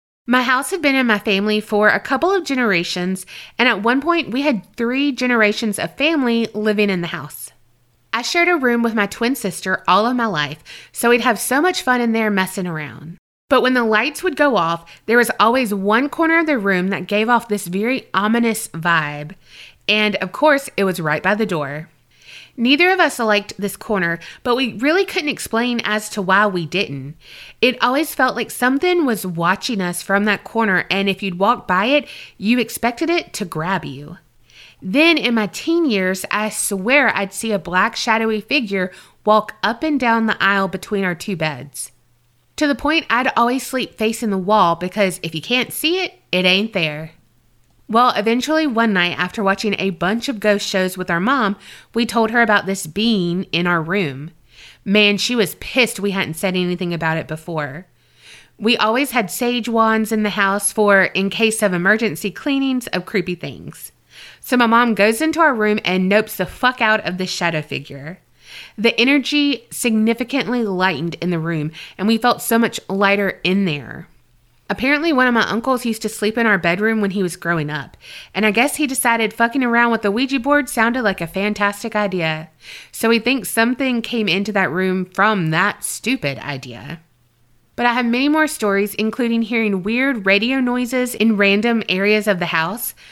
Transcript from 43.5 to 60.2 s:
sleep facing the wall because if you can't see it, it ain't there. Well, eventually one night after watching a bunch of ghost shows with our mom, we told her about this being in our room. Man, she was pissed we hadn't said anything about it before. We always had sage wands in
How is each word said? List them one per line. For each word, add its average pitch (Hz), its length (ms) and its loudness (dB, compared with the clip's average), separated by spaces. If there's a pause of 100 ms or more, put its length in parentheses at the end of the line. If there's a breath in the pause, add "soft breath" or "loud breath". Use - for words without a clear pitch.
sleep 254 300 -6
facing 226 360 -2
the 190 60 0
wall 185 380 4
because 180 480 -2
if 160 100 -8
you 156 80 -4
can't 247 300 -2
see 339 320 -2
it, - 160 -10 (100)
it 180 140 0
ain't 190 300 2
there. 160 380 -4 (760)
Well, 233 300 4
eventually 254 500 0
one 226 260 2
night 175 240 0
after 180 260 -4
watching 202 360 0
a 190 120 -2
bunch 196 360 -2
of 220 140 -6
ghost 202 260 2
shows 185 300 -2
with 180 120 -8
our 165 120 0
mom, 220 340 0 (380 loud breath)
we 233 120 0
told 226 260 0
her 233 100 4
about 214 240 4
this 190 200 -4
being 190 600 0
in 170 200 -2
our 175 160 2
room. 160 500 -4 (520 soft breath)
Man, 208 340 4
she 247 200 -2
was 196 240 0
pissed 233 400 0
we 202 100 -2
hadn't 180 220 -2
said 185 240 -2
anything 175 360 -2
about 160 240 -2
it - 120 -6
before. 156 580 -8 (720 soft breath)
We 233 180 2
always 240 360 0
had 226 200 0
sage 247 380 -2
wands 220 420 2
in 214 120 0